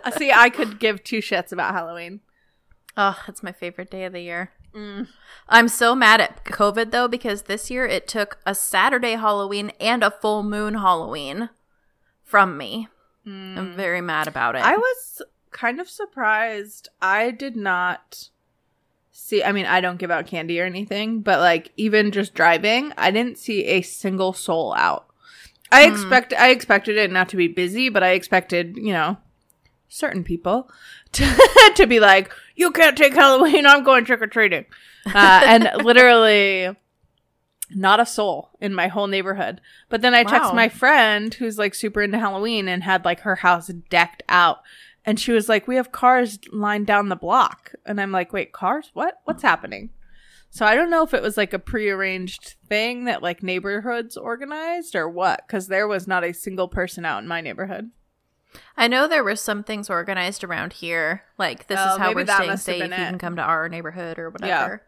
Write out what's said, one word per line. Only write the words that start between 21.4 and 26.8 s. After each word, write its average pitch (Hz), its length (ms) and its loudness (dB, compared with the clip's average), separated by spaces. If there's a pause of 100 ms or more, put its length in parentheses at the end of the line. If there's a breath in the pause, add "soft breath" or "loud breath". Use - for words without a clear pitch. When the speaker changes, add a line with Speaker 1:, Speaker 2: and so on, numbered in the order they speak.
Speaker 1:
like, 170 340 0
even 214 360 0
just 202 220 -6
driving, 202 640 0
I 185 140 0
didn't 233 280 -4
see 208 260 -4
a 185 160 0
single 190 500 -4
soul 165 460 -6
out. 73 300 -2 (640 soft breath)
I 277 180 10
Speaker 2:
Hmm. 214 60 4
Speaker 1:
expect, 208 400 0
I 254 180 6
expected 214 440 0